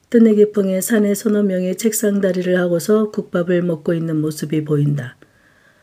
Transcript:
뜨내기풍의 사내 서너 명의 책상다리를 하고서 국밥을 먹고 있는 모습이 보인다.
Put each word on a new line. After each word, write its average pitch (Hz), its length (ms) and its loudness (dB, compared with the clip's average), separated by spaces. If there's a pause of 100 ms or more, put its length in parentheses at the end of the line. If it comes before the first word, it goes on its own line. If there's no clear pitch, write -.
(100)
뜨내기풍의 208 720 4
사내 208 320 0
서너 208 300 0
명의 185 320 -2
책상다리를 190 800 0
하고서 196 540 0
국밥을 180 500 -2
먹고 170 320 -2
있는 165 260 -2
모습이 151 440 -4
보인다. 147 520 -2 (680)